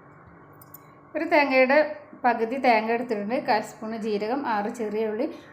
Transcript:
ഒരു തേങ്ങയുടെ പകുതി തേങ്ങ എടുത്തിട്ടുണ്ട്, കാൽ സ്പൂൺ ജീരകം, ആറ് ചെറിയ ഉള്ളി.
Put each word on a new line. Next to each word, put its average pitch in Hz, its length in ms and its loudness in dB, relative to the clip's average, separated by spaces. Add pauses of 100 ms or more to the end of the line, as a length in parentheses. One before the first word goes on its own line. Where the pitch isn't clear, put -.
(1160)
ഒരു 311 180 4
തേങ്ങയുടെ 269 440 6 (480)
പകുതി 226 400 0
തേങ്ങ 226 300 2
എടുത്തിട്ടുണ്ട്, 220 420 -4 (120)
കാൽ 220 200 2
സ്പൂൺ 220 240 -12 (140)
ജീരകം, 214 340 -4 (140)
ആറ് 208 140 -4 (120)
ചെറിയ 214 300 -4
ഉള്ളി. 233 160 -4 (260)